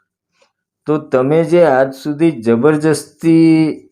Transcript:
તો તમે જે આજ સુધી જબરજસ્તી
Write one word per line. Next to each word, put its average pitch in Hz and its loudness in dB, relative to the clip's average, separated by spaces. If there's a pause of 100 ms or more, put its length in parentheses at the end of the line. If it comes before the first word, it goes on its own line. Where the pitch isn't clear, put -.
(880)
તો 151 -2
તમે 147 0
જે 170 2
આજ 135 0
સુધી 151 -4
જબરજસ્તી 156 0